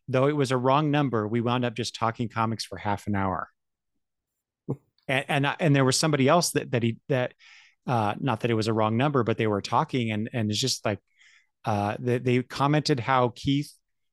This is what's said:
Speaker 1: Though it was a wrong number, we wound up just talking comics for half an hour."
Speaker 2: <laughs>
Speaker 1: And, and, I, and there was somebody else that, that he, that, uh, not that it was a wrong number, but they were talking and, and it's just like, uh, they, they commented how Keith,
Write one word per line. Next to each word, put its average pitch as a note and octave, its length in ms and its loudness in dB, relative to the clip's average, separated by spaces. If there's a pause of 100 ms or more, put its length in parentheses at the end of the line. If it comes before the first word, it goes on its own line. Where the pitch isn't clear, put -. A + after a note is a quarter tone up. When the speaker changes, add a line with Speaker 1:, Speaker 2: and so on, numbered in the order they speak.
Speaker 1:
Though C3 180 2
it D3+ 80 2
was C#3 160 0
a C3 60 2
wrong C3+ 340 2
number, A#2+ 380 0
we A#2 120 0
wound A#2+ 240 0
up A#2 120 -4
just - 180 -6
talking A2+ 340 -4
comics A2+ 360 -4
for - 140 -14
half G2+ 280 -4
an G#2 80 -2
hour." F#2+ 340 -2 (1200)
Speaker 2:
<laughs> - 80 -6 (300)
Speaker 1:
And, C#3 220 -2
and, C#3+ 180 0
I, C3+ 140 -2
and D3 160 4
there C#3 80 4
was C3 120 2
somebody D3 300 2
else E3 240 4
that, C#3 220 -4
that B2 100 0
he, A#2 160 0 (100)
that, B2+ 260 -2 (520)
uh, A2 320 0
not B2+ 220 -2
that A#2+ 100 0
it A#2 40 2
was A2 120 0
a A2+ 60 0
wrong A2 240 2
number, C3+ 260 2
but A2 160 0
they A2+ 100 0
were G2+ 120 0
talking B2 520 -2
and, G#2+ 200 -4
and A2 180 -2
it's G#2 100 -2
just B2+ 240 -4
like, G#2+ 160 -2 (640)
uh, G#2 340 -2
they, B2 200 -2
they B2 240 0
commented D3 580 0
how B2 340 2
Keith, C#3+ 380 -2 (400)